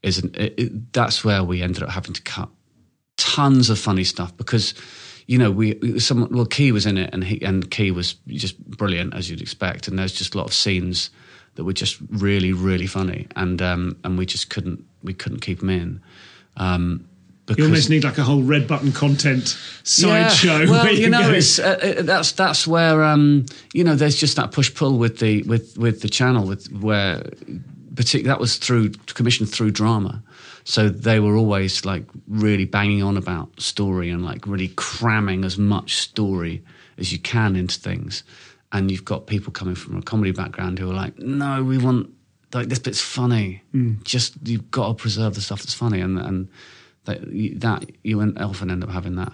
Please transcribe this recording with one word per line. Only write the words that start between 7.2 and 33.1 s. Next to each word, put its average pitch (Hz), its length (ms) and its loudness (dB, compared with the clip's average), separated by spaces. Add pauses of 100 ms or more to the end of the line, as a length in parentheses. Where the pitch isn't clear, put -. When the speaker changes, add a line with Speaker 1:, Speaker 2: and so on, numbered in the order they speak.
Speaker 1:
he, 95 180 -4
and 95 300 0
Key 101 200 0
was 87 220 -2 (140)
just - 420 -8
brilliant, 87 460 -4
as 90 140 -8
you'd 85 120 -10
expect, - 460 -8
and 92 100 -4
there's 95 160 -4
just - 220 -8
a - 20 -2
lot 87 100 -4
of - 60 -6
scenes 90 560 -2 (460)
that - 80 -8
were 95 100 -4
just - 240 -4 (120)
really, 98 440 0
really 92 340 0
funny, 95 480 -4
and, 90 260 -2
um, 90 420 -2
and 92 140 -2
we 92 80 0
just - 240 -6
couldn't, 90 360 -8 (180)
we 92 100 -8
couldn't - 260 -8
keep 92 240 -6
'em 95 80 0
in. 87 300 -4 (540)
Um, 87 520 -2 (420)
Speaker 2:
You 113 60 2
Speaker 1:
because 151 100 4
Speaker 2:
almost 156 240 4
need, 156 140 4
like, 143 160 -2
a 143 40 2
whole 135 200 4
Red 139 240 2
Button 139 240 0
content 139 680 2
Speaker 1:
Yeah. 214 680 2
Speaker 2:
sideshow 170 420 6
Speaker 1:
Well, 233 140 8
Speaker 2:
where 220 100 6
you 208 120 4
Speaker 1:
you - 40 6
know, 240 140 6
Speaker 2:
go. - 100 6
Speaker 1:
it's, 170 240 4
uh, - 400 2
uh, - 60 0
that's, 160 300 2
that's 175 340 0
where, 160 360 4
um, 147 440 6 (260)
you 175 100 4
know, 165 120 6
there's 147 240 4
just 147 160 2
that 117 160 -2
push-pull 135 480 2
with 117 180 2
the, 107 260 2
with, 113 360 -2
with 117 220 0
the 104 80 -2
channel, 123 360 2
with 98 260 -6
where, 101 520 -2 (720)
partic-, - 300 0
that 135 140 0
was 120 180 -2
through, 113 340 2 (160)
commissioned 113 420 0
through 107 220 0
Drama. 107 500 0 (440)
So 107 240 2
they 110 300 2
were 104 180 4
always, 101 480 2
like, 95 180 -4 (240)
really 104 380 2
banging 101 360 0
on 101 160 0